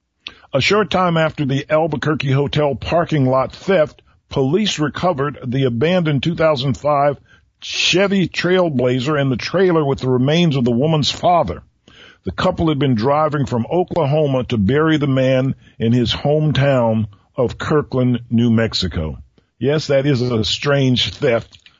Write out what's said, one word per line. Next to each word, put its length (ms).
A 80
short 300
time 260
after 280
the 260
Albuquerque 640
hotel 420
parking 520
lot 260
theft, 500
police 520
recovered 680
the 180
abandoned 600
two 100
thousand 420
five 420
Chevy 640
Trailblazer 960
and 100
the 60
trailer 480
with 140
the 100
remains 480
of 80
the 60
woman's 400
father. 520
The 80
couple 380
had 80
been 160
driving 500
from 260
Oklahoma 760
to 120
bury 400
the 100
man 480
in 140
his 180
hometown 1000
of 220
Kirkland, 720
New 200
Mexico. 680
Yes, 300
that 180
is 160
a 200
strange 720
theft. 460